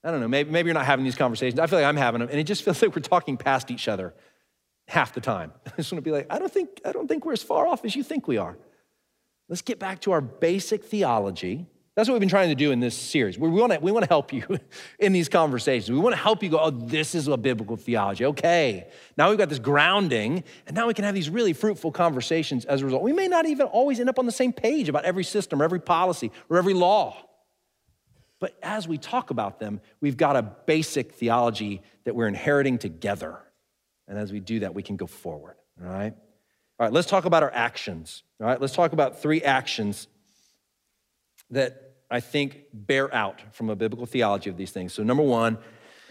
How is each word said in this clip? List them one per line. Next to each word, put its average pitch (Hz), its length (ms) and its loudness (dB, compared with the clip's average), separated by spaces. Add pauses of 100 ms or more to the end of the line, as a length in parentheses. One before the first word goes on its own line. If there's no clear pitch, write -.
I 165 80 -4
don't 151 100 -2
know, 113 80 -2
maybe, 143 220 0
maybe 170 160 2
you're 170 80 0
not 143 100 0
having 135 200 4
these 123 120 -2
conversations. 123 420 0
I 165 80 4
feel 170 120 2
like 143 100 4
I'm 151 80 2
having 120 240 2
them, 120 80 -2
and 143 100 -2
it 156 60 0
just 196 180 -4
feels 180 200 0
like 202 120 4
we're 160 60 -2
talking 151 380 0
past 135 320 0
each 117 180 -6
other 92 260 -4 (720)
half - 280 0
the 123 80 -6
time. 87 360 -4
<laughs> - 80 -20
I - 100 -14
just 165 160 -6
wanna 160 100 -6
be 156 100 -4
like, 143 160 -2
"I 226 100 -4
don't 370 140 -4
think, - 320 -4
I - 80 -4
don't - 160 -6
think 320 160 -2
we're 320 80 -4
as 226 100 -4
far - 240 2
off 294 200 0
as 208 100 -4
you 285 60 -4
think - 260 -6
we 123 80 0
are." 90 220 -4 (920)
Let's 175 140 -8
get - 160 -6
back 190 240 -8
to 196 100 2
our 160 80 4
basic 180 640 -2
theology 117 840 -2 (300)
that's 220 120 4
what 262 60 2
we've 226 60 2
been 196 80 4
trying 185 200 4
to 147 80 2
do 143 160 2
in 120 80 2
this 120 160 -2
series. 107 420 -2
We 160 100 0
wanna, 190 300 4
we 175 140 0
wanna 220 140 2
help 151 260 2
you 127 100 -6 (340)
<laughs> - 220 -20
in 196 140 4
these 170 160 2
conversations. 127 640 2
We 135 60 2
wanna 220 180 4
help 214 260 2
you 185 60 -2
go, 156 100 2
"Oh, 160 120 2
this 135 440 -4
is 147 140 -2
a 139 80 2
biblical 113 400 -2
theology. 101 500 -2
Okay, 143 640 0 (280)
now 156 120 6
we've 214 100 4
got 190 100 2
this 143 120 -6
grounding, 147 840 2 (240)
and 147 80 -10
now 233 140 0
we 226 60 0
can 202 100 -2
have 202 100 -2
these 160 160 -2
really 214 220 2
fruitful 175 400 -2
conversations 147 720 0
as 139 180 0
a - 20 -2
result." 135 180 0
We 247 100 2
may 370 160 0
not 330 180 2
even 285 220 2
always 247 320 2
end 247 80 2
up 254 100 0
on 247 80 0
the 226 60 -2
same 254 200 0
page 247 360 0
about 151 160 -2
every 180 180 0
system 165 400 -2
or - 20 4
every 170 160 0
policy 170 520 0 (160)
or 170 100 4
every 185 160 4
law. 180 420 4 (1200)
But - 220 -8
as 208 260 -6
we 156 100 -4
talk - 320 -4
about 110 300 -4
them, 104 200 -8 (200)
we've 139 160 0
got 143 200 4
a 120 60 2
basic 143 680 -2
theology 113 680 0 (240)
that 117 120 -4
we're 113 100 0
inheriting 135 520 2
together. 87 600 -6 (720)
And 101 100 -10
as 104 140 -8
we 101 80 -8
do 107 200 -4
that, 92 140 -6
we 101 80 -8
can 101 140 -8
go 90 100 -8
forward, - 500 -14 (240)
all 90 80 -12
right? 101 240 -6 (640)
All 117 80 0
right, 107 60 -2
let's 165 140 2
talk 190 180 0
about 170 180 4
our 139 120 0
actions, 104 680 -6 (180)
all 110 80 -4
right? 127 120 0
Let's 135 140 -2
talk 170 180 2
about 139 280 0
three 156 200 0
actions 127 680 -2 (1400)
that 123 300 -2 (300)
I 120 100 0
think 143 520 -4
bear 135 420 0
out 104 260 -2 (120)
from 110 180 -6
a 107 60 -4
biblical 113 280 -4
theology 104 460 0
of 87 60 -12
these 90 160 -10
things. 90 200 -8
So 107 100 -6
number 127 200 2
one, 113 340 2 (540)